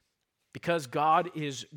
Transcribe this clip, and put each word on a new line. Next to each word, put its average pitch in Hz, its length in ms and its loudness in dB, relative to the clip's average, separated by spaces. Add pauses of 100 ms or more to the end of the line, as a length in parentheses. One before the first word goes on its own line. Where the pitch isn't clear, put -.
(520)
Because 165 340 -2
God 156 480 4
is 147 320 -6 (100)